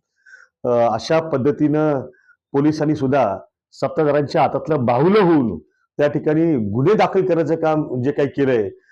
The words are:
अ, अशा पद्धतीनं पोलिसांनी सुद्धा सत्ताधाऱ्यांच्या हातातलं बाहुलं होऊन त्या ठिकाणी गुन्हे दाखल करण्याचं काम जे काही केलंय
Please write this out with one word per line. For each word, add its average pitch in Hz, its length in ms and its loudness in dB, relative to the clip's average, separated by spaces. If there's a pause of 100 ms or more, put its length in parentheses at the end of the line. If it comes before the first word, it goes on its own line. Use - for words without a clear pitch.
(640)
अ, 117 300 2
अशा 160 260 -2
पद्धतीनं 147 800 0 (520)
पोलिसांनी 151 420 0
सुद्धा 127 440 0 (340)
सत्ताधाऱ्यांच्या 147 720 0
हातातलं 135 420 -2
बाहुलं 147 360 2
होऊन 139 380 2 (400)
त्या 147 100 2
ठिकाणी 156 480 0
गुन्हे 120 380 0
दाखल 190 320 0
करण्याचं 165 280 0
काम 156 480 -2
जे 135 80 -2
काही 147 180 -2
केलंय 123 420 0 (220)